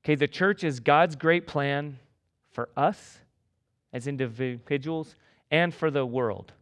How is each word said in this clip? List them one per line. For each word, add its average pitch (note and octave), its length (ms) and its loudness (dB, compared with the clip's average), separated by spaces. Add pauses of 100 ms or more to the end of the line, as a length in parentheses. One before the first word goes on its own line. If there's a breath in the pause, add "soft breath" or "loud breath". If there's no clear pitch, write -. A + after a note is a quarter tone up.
Okay, D3+ 120 2
the C#3+ 100 2
church F#3+ 380 0
is C3+ 160 -4
God's D3+ 340 4
great D#3+ 320 2
plan C#3+ 540 -4 (500)
for A#2+ 260 -8
us - 440 -2 (720)
as B2+ 160 -6
individuals C3 1040 -4 (340 soft breath)
and E3 240 2
for D#3+ 200 0
the C#3 120 0
world. A#2 580 -4